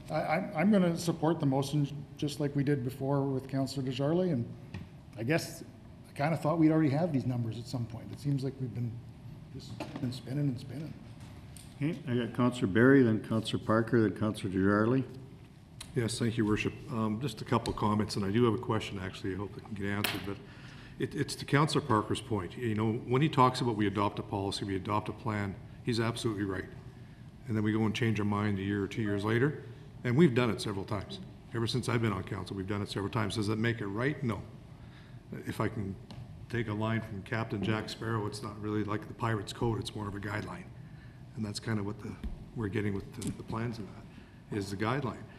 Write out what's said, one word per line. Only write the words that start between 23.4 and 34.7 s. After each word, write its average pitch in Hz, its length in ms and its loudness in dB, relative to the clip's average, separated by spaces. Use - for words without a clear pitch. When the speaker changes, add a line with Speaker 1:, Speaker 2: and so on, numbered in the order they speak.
Speaker 3:
about 120 140 2
we 107 100 4
adopt 101 320 2
a 110 40 -4
policy, 98 440 -2
we 98 100 0
adopt 104 320 -2
a 110 40 -4
plan, 101 420 -2
he's 117 180 0
absolutely 113 440 0
right. 92 220 -2
And 110 100 -2
then 107 80 2
we 107 80 4
go 110 120 4
and 110 100 2
change 110 260 2
our 104 60 2
mind 104 320 2
a 95 40 -2
year 101 200 0
or 92 60 0
two - 140 -4
years 101 220 0
later. 117 400 2
And 120 120 2
we've 151 180 8
done 123 160 4
it 95 100 -2
several 98 240 -2
times. - 360 -4
Ever 117 120 0
since 120 220 0
I've 117 120 2
been 113 120 2
on 92 100 -2
council, 98 340 -6
we've 95 120 -4
done 104 140 0
it 95 60 -4
several 101 220 -2
times. 107 240 0
Does 104 140 0
that 110 100 0
make 113 220 0
it 107 60 -4
right? 123 360 -2
No. 107 180 0